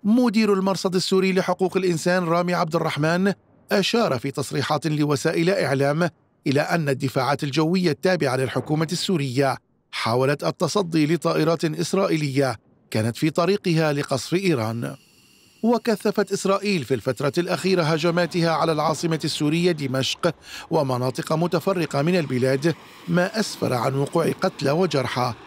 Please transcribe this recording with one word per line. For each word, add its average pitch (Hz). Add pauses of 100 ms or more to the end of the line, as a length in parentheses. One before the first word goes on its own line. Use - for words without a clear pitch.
مدير 220
المرصد 190
السوري 190
لحقوق 185
الإنسان 180
رامي 175
عبد 165
الرحمن 165 (400)
أشار 185
في -
تصريحات 147
لوسائل 156
إعلام 147 (380)
إلى 139
أن 170
الدفاعات 135
الجوية 160
التابعة 151
للحكومة 139
السورية 139 (340)
حاولت 131
التصدي 165
لطائرات 160
إسرائيلية 151 (340)
كانت 110
في 156
طريقها 170
لقصف 143
إيران. 135 (680)
وكثفت 220
إسرائيل 196
في 135
الفترة 131
الأخيرة 175
هجماتها 165
على 160
العاصمة 156
السورية 165
دمشق 135 (360)
ومناطق 131
متفرقة 165
من 175
البلاد، 135 (340)
ما 175
أسفر -
عن 135
وقوع 143
قتلى 135
وجرحى 131 (120)